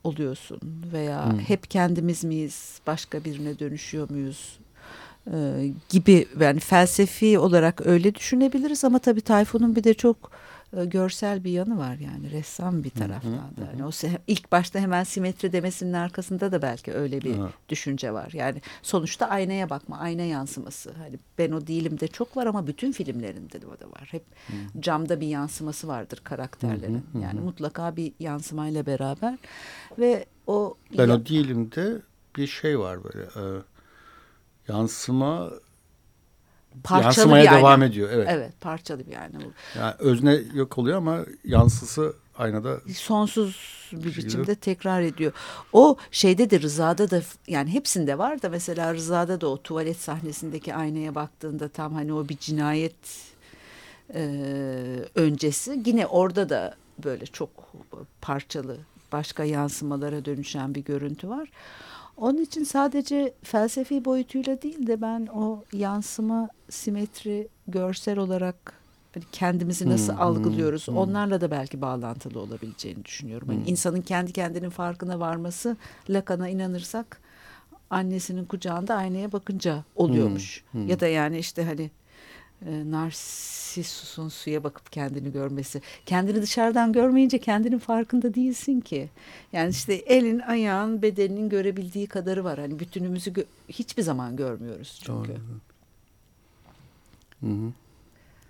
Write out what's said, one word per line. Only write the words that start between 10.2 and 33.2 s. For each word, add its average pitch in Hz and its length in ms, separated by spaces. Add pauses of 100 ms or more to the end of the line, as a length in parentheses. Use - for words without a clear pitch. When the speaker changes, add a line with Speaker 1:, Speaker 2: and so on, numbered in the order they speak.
Speaker 1:
e, 180 80
görsel 185 580
bir 185 80
yanı 190 260
var 131 180
yani 143 360
ressam 165 520
bir 131 80
Speaker 2:
Hı - 40
hı, 117 40
Speaker 1:
taraftan 107 300
Speaker 2:
hı 139 320
Speaker 1:
da. - 0
Speaker 2:
hı. 101 100
Speaker 1:
Yani 135 140
o 151 40
se-, 175 280 (100)
ilk - 240
başta 180 280
hemen 185 240
simetri 185 480
demesinin 180 420
arkasında 180 580
da 170 100
belki 120 320
öyle 139 280
bir 120 160
Speaker 2:
Hı. 95 120 (200)
Speaker 1:
düşünce 139 440
var. 107 200
Yani 135 280 (200)
sonuçta - 460
aynaya 190 420
bakma, 143 280
ayna 170 240
yansıması. 139 760
Hani 151 180 (220)
Ben 165 140
O 156 160
Değilim 160 320
de 160 80
çok - 300
var 247 80
ama 202 220
bütün 233 240
filmlerinde 117 720
de - 60
o - 120
da - 120
var. - 200
Hep 165 120 (240)
Speaker 2:
Hı. - 60 (280)
Speaker 1:
camda 156 400
bir 156 60
yansıması 151 600
vardır 120 360
karakterlerin. 113 720
Speaker 2:
Hı 120 40
hı, - 160
hı 127 40
hı. 107 40
Speaker 1:
Yani 98 180
mutlaka 170 560
bir 160 240
yansımayla 151 680
beraber 139 520 (640)
ve 233 260 (220)
o 208 280 (220)
Speaker 2:
Ben 123 100
Speaker 1:
ya- 120 80
Speaker 2:
O 117 100
Değilim 131 460
de 208 260 (400)
bir 139 100
şey 147 320
var 92 240
böyle, 98 200